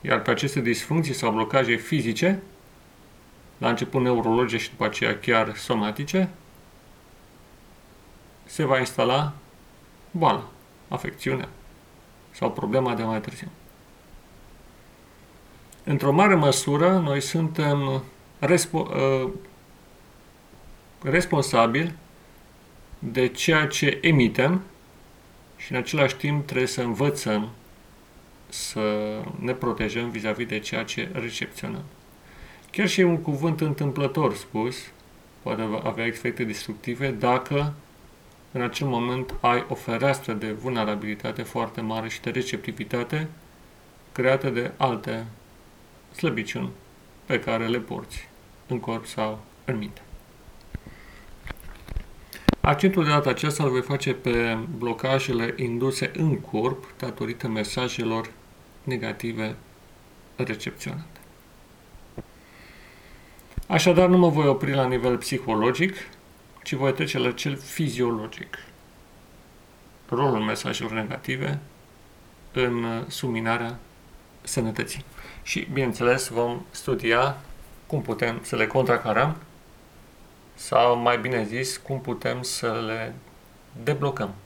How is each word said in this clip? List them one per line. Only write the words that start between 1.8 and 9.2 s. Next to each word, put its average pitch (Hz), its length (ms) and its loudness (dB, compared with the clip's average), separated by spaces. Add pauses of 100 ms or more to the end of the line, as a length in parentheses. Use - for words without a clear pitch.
la 117 120 0
început 120 320 0
neurologice 117 640 2
și - 60 -8
după - 160 -4
aceea 107 340 0
chiar 113 360 2
somatice, 135 760 0 (2250)
se - 200 -4
va 131 140 4
instala 135 540 2 (760)